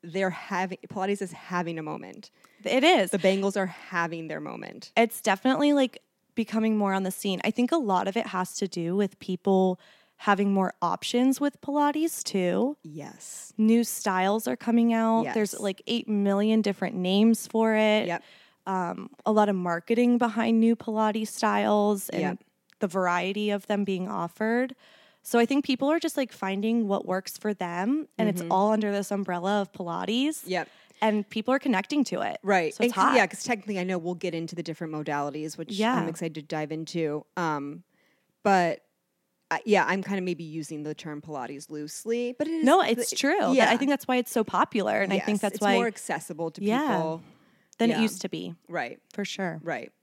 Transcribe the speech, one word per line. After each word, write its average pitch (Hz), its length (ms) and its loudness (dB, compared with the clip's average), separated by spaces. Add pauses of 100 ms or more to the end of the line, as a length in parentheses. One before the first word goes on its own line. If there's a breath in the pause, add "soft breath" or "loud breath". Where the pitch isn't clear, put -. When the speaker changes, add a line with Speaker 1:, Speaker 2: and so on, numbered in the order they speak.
(120)
Speaker 1:
they're 190 180 0
having, 180 480 -4 (120)
Pilates 196 320 -2
is 180 120 -8
having 170 440 -4
a 156 60 -8
moment. 151 480 -12 (320 soft breath)
Speaker 2:
It 254 200 2
is. 311 280 6
Speaker 1:
The 196 80 0
Bengals 196 380 2
are 190 100 0
having 170 600 -6
their 156 120 -8
moment. - 580 -12
Speaker 2:
It's 226 240 2
definitely, 262 520 2
like, 269 280 2 (320)
becoming 220 440 0
more 196 160 2
on 190 100 0
the 185 80 -2
scene. 190 320 -4
I 226 80 0
think 247 200 0
a 339 60 2
lot 196 300 2
of 190 80 -4
it 220 120 -2
has 185 300 -4
to 196 100 -2
do 175 280 -4
with 202 240 0
people 185 600 2 (380 soft breath)
having 202 360 2
more 190 280 2
options 247 580 0
with 285 220 -2
Pilates 294 600 0
too. 190 600 0
Speaker 1:
Yes. - 720 -16
Speaker 2:
New 226 260 6
styles 202 640 0
are 247 80 -2
coming 233 380 2
out. 226 300 2 (100)
There's, 214 200 0
Speaker 1:
Yes. - 80 -10
Speaker 2:
like, 196 260 -4
eight 233 200 -4
million 208 540 2
different 196 340 -2
names 202 520 4
for 220 280 2
it. 214 320 4
Speaker 1:
Yep. 170 160 -6 (420 soft breath)
Speaker 2:
Um, 185 440 -4 (160)
a 214 60 2
lot 208 160 6
of 202 80 0
marketing 220 640 2
behind 226 420 2
new 226 160 6
Pilates 214 540 -2
styles 208 800 2
and - 120 -4
Speaker 1:
Yep. 185 220 -4 (360)
Speaker 2:
the 208 80 -2
variety 185 640 0
of 202 160 -4
them 202 160 0
being 185 260 -4
offered. 220 680 -2 (480 soft breath)
So - 160 0
I 233 60 6
think 277 200 0
people 269 240 0
are 330 100 2
just, 320 180 -4
like, 254 140 -2
finding 202 560 -2
what 196 180 -2
works 185 320 -6
for 208 160 -4
them, 190 540 -2 (100)
and 220 120 2
it's 180 120 -2
Speaker 1:
Mm-hmm. 170 100 -4
Speaker 2:
all 196 200 4
under 214 200 2
this 202 200 -4
umbrella 196 500 -2
of 190 100 -6
Pilates. 190 720 -4
Speaker 1:
Yep. 175 220 -4 (320 soft breath)
Speaker 2:
And 214 300 2
people 226 240 -2
are 269 60 2
connecting 254 460 0
to - 160 -4
it. 101 200 -4
Speaker 1:
Right. 185 320 2
Speaker 2:
So - 100 0
it's 240 80 2
Speaker 1:
And - 20 -8
'cause, 185 100 4
Speaker 2:
hot. 262 120 4
Speaker 1:
yeah, 208 120 6
'cause - 160 -10
technically 208 340 -4
I 180 60 -2
know 185 160 -2
we'll 175 160 -4
get 170 180 -6
into 165 220 -6
the 170 80 -8
different 160 300 -8
modalities, 151 640 -4
which 165 160 -10
Speaker 2:
Yeah. 220 220 2
Speaker 1:
I'm 220 120 0
excited 165 280 -6
to 156 60 -10
dive 151 300 -6
into. 156 520 -4 (120)
Um, 156 480 -4 (580)
but 185 420 2 (640)
I, 165 160 -2
yeah, 202 220 6
I'm 185 160 0
kinda 190 180 -4
maybe 170 220 -4
using 156 400 -8
the 151 100 -6
term 147 280 -10
Pilates 143 480 -10
loosely, 233 680 -4
but 302 100 -2
it 320 60 -4
is 320 120 0
Speaker 2:
No, 339 180 8
Speaker 1:
the - 80 2
Speaker 2:
it's 233 200 -2
true. 277 280 0
That, - 140 2
Speaker 1:
Yeah. 233 160 6
Speaker 2:
I 240 80 4
think 269 120 0
that's 277 180 0
why 254 100 2
it's 247 140 -2
so 226 120 0
popular, 190 580 0
and 196 120 0
I 190 60 2
think 208 160 0
Speaker 1:
Yes, 202 60 -2
Speaker 2:
that's 196 140 -2
Speaker 1:
it's 202 60 -6
Speaker 2:
why 202 140 4
Speaker 1:
more 190 120 2
accessible 165 640 -6
to - 120 -12
Speaker 2:
Yeah. 220 160 2 (180)
Speaker 1:
people. 160 240 -4 (560 soft breath)
Speaker 2:
Than 233 140 4
it - 20 2
Speaker 1:
Yeah. 226 80 2
Speaker 2:
used 220 220 0
to 185 60 -6
be. 170 260 -8 (120)
Speaker 1:
Right. 151 320 -6 (140)
Speaker 2:
For 208 100 -4
sure. 175 400 -6
Speaker 1:
Right. 147 280 -6 (120)